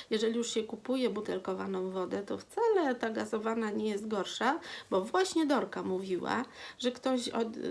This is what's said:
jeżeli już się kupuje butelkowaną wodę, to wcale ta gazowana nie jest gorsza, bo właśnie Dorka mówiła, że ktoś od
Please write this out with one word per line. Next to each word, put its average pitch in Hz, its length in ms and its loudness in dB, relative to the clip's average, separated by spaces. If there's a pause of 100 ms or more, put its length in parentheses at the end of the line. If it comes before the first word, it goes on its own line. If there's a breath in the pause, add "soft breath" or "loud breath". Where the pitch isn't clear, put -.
jeżeli 226 260 2
już 233 180 -2
się 214 100 2
kupuje 247 460 0
butelkowaną 190 800 -2
wodę, 190 340 -2
to 202 140 -4
wcale 370 580 4
ta 233 140 -2
gazowana 220 640 -2
nie 214 180 0
jest 208 180 -2
gorsza, 214 520 0 (300 loud breath)
bo 190 120 4
właśnie 330 440 2
Dorka 208 380 2
mówiła, 190 600 0 (340 loud breath)
że 247 120 0
ktoś 247 380 0
od 226 180 2 (240)